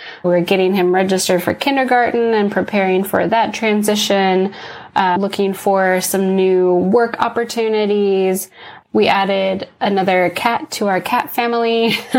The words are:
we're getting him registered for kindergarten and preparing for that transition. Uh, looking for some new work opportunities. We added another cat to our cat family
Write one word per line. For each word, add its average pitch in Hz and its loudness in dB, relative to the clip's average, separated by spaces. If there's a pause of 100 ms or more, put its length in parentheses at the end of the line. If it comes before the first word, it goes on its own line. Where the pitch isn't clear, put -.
(240)
we're 175 2
getting 185 2
him 180 2
registered 185 0
for 185 0
kindergarten 247 0
and 208 2
preparing 190 0
for 185 0
that 220 0
transition. 202 0 (420)
Uh, 185 0
looking 196 -2
for 190 2
some 190 0
new 185 2
work 226 2
opportunities. 208 0 (440)
We 208 4
added 196 -2 (140)
another 185 2
cat 233 -4
to 208 -4
our 185 0
cat - -2
family 233 0 (220)